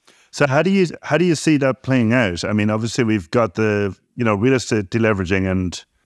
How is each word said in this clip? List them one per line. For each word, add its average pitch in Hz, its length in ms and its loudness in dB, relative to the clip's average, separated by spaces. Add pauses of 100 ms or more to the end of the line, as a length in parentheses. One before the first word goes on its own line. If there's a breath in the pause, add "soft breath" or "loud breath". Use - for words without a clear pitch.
(320 soft breath)
So - 160 0
how 135 140 2
do 175 80 2
you, 196 180 2 (140)
how 151 160 -2
do 165 60 2
you 175 100 4
see 156 240 2
that 135 240 0
playing 123 300 0
out? 104 320 0
I 92 80 -4
mean, 104 180 0
obviously 110 360 -2
we've 107 260 -2
got 113 240 0
the, 104 420 0 (200)
you 123 80 -2
know, 107 100 2
real 120 180 2
estate 110 360 -2
deleveraging 98 600 0
and 92 320 -4 (240)